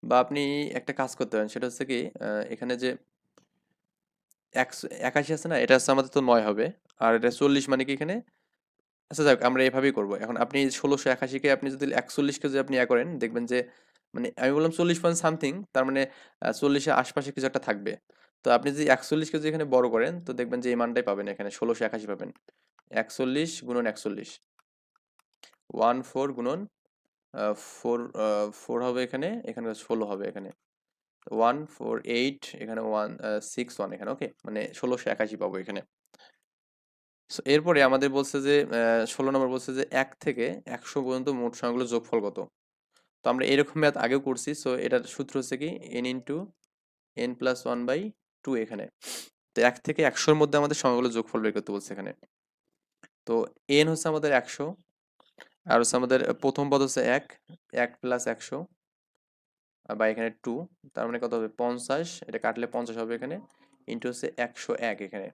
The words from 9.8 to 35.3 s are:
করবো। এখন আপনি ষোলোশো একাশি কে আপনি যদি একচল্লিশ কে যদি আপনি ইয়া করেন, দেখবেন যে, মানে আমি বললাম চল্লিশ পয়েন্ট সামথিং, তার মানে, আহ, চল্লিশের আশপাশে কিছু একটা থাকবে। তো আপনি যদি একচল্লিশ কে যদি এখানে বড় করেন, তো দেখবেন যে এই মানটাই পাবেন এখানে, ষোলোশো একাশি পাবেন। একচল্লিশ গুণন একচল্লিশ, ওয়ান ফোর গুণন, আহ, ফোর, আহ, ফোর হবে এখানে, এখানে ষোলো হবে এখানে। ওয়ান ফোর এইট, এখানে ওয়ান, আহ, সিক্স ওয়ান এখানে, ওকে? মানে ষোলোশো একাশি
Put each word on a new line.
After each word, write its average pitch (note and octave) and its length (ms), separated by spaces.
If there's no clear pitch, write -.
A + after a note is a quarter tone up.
করবো। G2+ 160
এখন A2+ 140
আপনি A#2+ 220
ষোলোশো C#3 380
একাশি B2+ 300
কে D3 120
আপনি C3+ 200
যদি C3+ 140
একচল্লিশ C#3 380
কে - 80
যদি C#3 120
আপনি C3+ 160
ইয়া B2+ 160
করেন, B2 160
দেখবেন A#2+ 320
যে, B2 80
মানে A#2+ 120
আমি C3 100
বললাম D#3 200
চল্লিশ E3+ 300
পয়েন্ট E3+ 180
সামথিং, D#3+ 440
তার C3+ 120
মানে, C3+ 160
আহ, A2+ 100
চল্লিশের C#3+ 420
আশপাশে C3 420
কিছু C3 120
একটা C3 120
থাকবে। G2+ 340
তো B2 140
আপনি B2+ 180
যদি D3 100
একচল্লিশ D#3 360
কে D#3+ 80
যদি D3+ 120
এখানে D#3 140
বড় B2 140
করেন, A2+ 240
তো C3+ 140
দেখবেন B2 240
যে B2+ 60
এই A#2+ 120
মানটাই A#2+ 280
পাবেন G2+ 240
এখানে, G2+ 160
ষোলোশো A#2 260
একাশি G#2+ 220
পাবেন। G2+ 220
একচল্লিশ C#3+ 640
গুণন A#2+ 280
একচল্লিশ, G#2+ 380
ওয়ান A#2 240
ফোর C3+ 180
গুণন, B2+ 220
আহ, G#2+ 200
ফোর, - 480
আহ, G#2+ 500
ফোর A#2+ 360
হবে B2+ 160
এখানে, D#3+ 420
এখানে A#2 300
ষোলো A2 360
হবে G2 200
এখানে। G2 180
ওয়ান A#2 340
ফোর A#2 380
এইট, C3 380
এখানে A2 180
ওয়ান, G#2+ 300
আহ, G#2+ 280
সিক্স B2 260
ওয়ান G2 160
এখানে, G2+ 160
ওকে? C3+ 160
মানে G#2+ 340
ষোলোশো B2 300
একাশি G#2+ 280